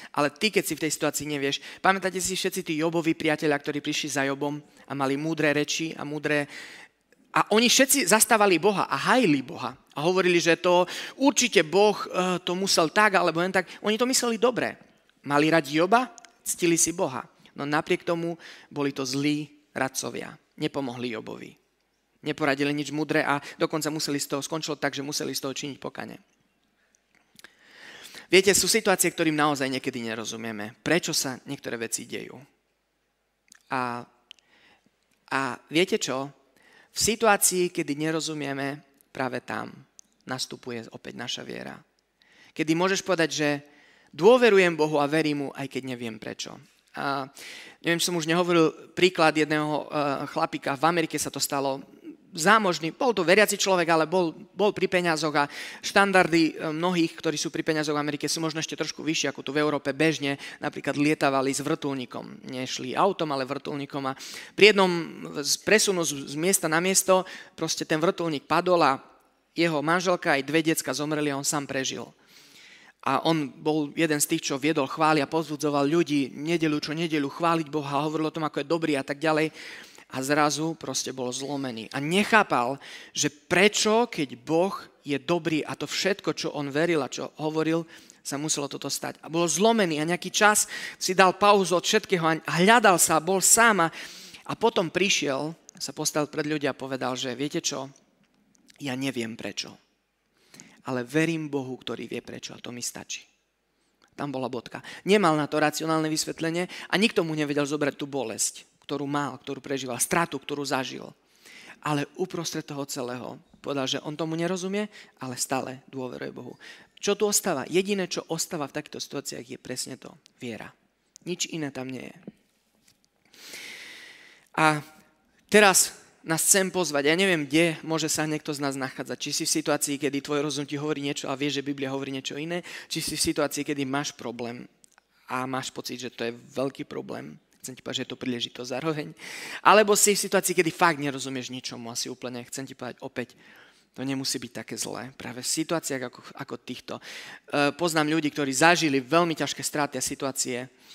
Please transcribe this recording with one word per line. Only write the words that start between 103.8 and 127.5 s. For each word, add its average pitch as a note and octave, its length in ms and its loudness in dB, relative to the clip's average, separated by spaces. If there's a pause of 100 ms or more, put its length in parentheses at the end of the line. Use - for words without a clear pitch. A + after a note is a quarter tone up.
Tam C#3+ 160 -6
bola C3 160 -4
bodka. B2 320 -8 (320)
Nemal F#3+ 240 6
na D3+ 160 0
to D3+ 80 0
racionálne D#3 480 2
vysvetlenie D#3+ 640 -4 (160)
a - 80 0
nikto G3 320 4
mu D#3+ 80 -4
nevedel D3 320 0
zobrať C#3+ 320 -2
tú D3+ 80 -6
bolesť, B2 640 -4 (160)
ktorú C#3+ 240 -6
mal, C#3+ 320 -2
ktorú C3+ 240 -10
prežíval, C3 320 -4
stratu, E3+ 400 0
ktorú C#3+ 240 -8
zažil. C3 480 -4 (720)
Ale D3 240 -2 (160)
uprostred E3+ 480 -6
toho C#3+ 160 -8
celého B2 560 -8 (240)
povedal, C#3 240 -2
že C#3 160 -4
on D#3 80 -6
tomu D#3+ 240 -4
nerozumie, F#3+ 560 -2 (320)
ale B2+ 160 -6
stále C3 480 -4
dôveruje C3+ 480 -10
Bohu. - 160 -14 (480)
Čo G3+ 160 0
tu G#3+ 80 0
ostáva? G3 400 0
Jediné, F#3+ 400 0
čo E3+ 240 -6
ostáva D#3+ 400 -4
v - 80 -12
takýchto D3 240 -10
situáciách, C3 560 -10
je - 0 -
presne B2+ 400 -10
to. - 160 -20 (240)
Viera. A#2 320 -10 (560)
Nič E3+ 240 -6
iné D3+ 240 -6
tam C3 160 -10
nie C3 160 -10
je. - 120 -16 (2500)
A D3+ 240 4 (640)
teraz G3+ 480 6 (280)
nás D#3+ 200 0
chcem F#3+ 280 4
pozvať. D3 360 2
Ja D#3+ 80 4
neviem, F3+ 280 2
kde D#3 400 2